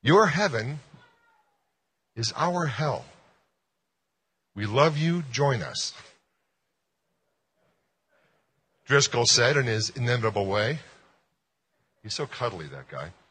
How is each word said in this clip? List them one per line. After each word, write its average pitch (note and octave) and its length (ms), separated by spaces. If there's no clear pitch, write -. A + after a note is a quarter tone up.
Your G3+ 280
heaven C#3+ 500
is A2+ 220
our F3 300
hell. C3 380
We G2+ 100
love C#3 320
you. E3 360
Join C3 280
us. - 320
Driscoll C3+ 400
said B2 300
in C3+ 100
his A2 240
inimitable A2+ 560
way. G#2+ 320
He's G#2+ 100
so D3 120
cuddly, F#2+ 420
that C2+ 200
guy. C#2+ 220